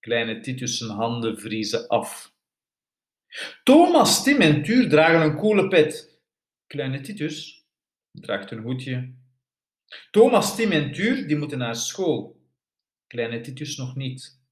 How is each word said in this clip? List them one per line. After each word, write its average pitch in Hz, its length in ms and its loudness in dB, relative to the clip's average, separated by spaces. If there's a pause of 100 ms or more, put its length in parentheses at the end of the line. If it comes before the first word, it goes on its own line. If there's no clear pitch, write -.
Kleine 113 400 -4
Titus 127 380 -6
zijn 113 120 -8
handen 113 480 -4
vriezen 107 500 -6
af. - 420 -4 (1300)
Thomas, 320 600 6
Tim 277 180 2
en 151 220 4
Tuur 240 260 2
dragen 160 320 6
een 151 160 2
coole 202 320 2
pet. 156 520 0 (460)
Kleine 135 340 -8
Titus - 680 -10 (440)
draagt - 400 -10
een 110 120 -12
hoedje. 127 520 -8 (960)
Thomas, 233 460 4
Tim 220 140 0
en 147 220 0
Tuur, 214 340 -2
die 151 100 -2
moeten 147 220 -6
naar 117 180 -4
school. 139 640 -6 (680)
Kleine 117 340 -6
Titus 131 360 -12
nog 127 200 -10
niet. 131 440 -12 (120)